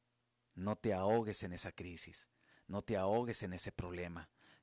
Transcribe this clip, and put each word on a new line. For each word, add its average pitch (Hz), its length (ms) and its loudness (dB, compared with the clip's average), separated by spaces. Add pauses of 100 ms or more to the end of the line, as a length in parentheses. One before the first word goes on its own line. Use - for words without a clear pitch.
(560)
No 101 200 0
te 107 180 2
ahogues 107 500 4
en 90 100 -6
esa 87 180 -6
crisis. - 560 -10 (400)
No 101 140 -2
te 107 160 0
ahogues 110 460 4
en 92 100 -4
ese 92 180 -4
problema. 87 580 -6 (340)